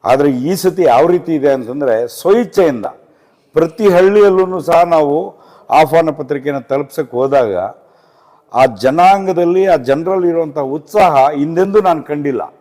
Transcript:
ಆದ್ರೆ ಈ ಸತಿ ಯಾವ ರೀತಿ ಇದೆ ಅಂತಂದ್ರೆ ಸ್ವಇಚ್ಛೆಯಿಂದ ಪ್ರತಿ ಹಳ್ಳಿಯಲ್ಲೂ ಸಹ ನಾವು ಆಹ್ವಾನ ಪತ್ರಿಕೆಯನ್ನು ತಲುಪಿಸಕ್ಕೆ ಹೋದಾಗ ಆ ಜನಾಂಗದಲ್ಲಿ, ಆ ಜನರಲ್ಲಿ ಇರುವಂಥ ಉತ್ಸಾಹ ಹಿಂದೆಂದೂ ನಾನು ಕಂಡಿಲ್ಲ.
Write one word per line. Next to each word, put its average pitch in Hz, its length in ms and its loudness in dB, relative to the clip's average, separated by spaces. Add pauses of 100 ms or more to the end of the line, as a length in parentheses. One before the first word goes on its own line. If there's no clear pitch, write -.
ಆದ್ರೆ 139 260 2 (180)
ಈ 175 40 -2 (100)
ಸತಿ 180 300 -2
ಯಾವ 131 220 4
ರೀತಿ 165 260 -4
ಇದೆ 143 180 0
ಅಂತಂದ್ರೆ 127 380 -4 (240)
ಸ್ವಇಚ್ಛೆಯಿಂದ 175 680 0 (680)
ಪ್ರತಿ 165 380 -2
ಹಳ್ಳಿಯಲ್ಲೂ 190 760 2
ಸಹ 170 120 2 (160)
ನಾವು 147 200 2 (640)
ಆಹ್ವಾನ 156 400 2
ಪತ್ರಿಕೆಯನ್ನು 139 440 -6 (100)
ತಲುಪಿಸಕ್ಕೆ 135 480 -6
ಹೋದಾಗ 131 360 0 (960)
ಆ 127 120 2 (200)
ಜನಾಂಗದಲ್ಲಿ, 180 800 2 (100)
ಆ - 20 4 (120)
ಜನರಲ್ಲಿ 175 460 -2
ಇರುವಂಥ 156 260 -4 (180)
ಉತ್ಸಾಹ 180 360 0 (260)
ಹಿಂದೆಂದೂ 180 480 0
ನಾನು 160 220 0
ಕಂಡಿಲ್ಲ. 143 340 -6 (180)